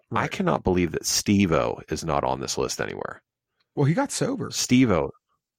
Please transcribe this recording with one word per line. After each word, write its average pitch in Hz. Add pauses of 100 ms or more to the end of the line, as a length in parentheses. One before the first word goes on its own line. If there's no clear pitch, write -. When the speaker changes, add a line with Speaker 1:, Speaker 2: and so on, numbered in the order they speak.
(120)
Speaker 1:
I 113
Speaker 2:
Right. 147
Speaker 1:
cannot -
believe 90
that -
Steve-O 80
is 78
not 71
on 65
this -
list -
anywhere. 50 (540)
Speaker 2:
Well, 143
he 151
got 262
sober. 190
Speaker 1:
Steve-O. 107 (480)